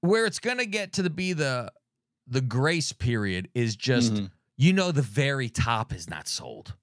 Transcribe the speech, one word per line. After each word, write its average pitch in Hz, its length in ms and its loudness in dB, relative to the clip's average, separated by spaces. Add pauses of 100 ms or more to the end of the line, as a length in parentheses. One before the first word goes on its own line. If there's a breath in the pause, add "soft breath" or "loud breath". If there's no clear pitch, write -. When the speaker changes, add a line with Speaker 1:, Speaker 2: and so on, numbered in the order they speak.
Speaker 1:
Where 220 240 2
it's 196 140 -4
gonna 247 260 -2
get 202 280 -6
to 196 100 -2
the, 180 60 2
be 185 240 -2
the, 131 380 -2 (560)
the 131 140 -2
grace 135 520 0
period 101 600 -2
is 117 220 0
just, 120 380 2
Speaker 2:
Mm-hmm. 101 120 -2 (320)
Speaker 1:
you 165 160 6
know, 185 180 4
the 151 100 2
very 135 480 0
top 113 440 0
is 85 160 -12
not 80 180 -10
sold. - 560 -10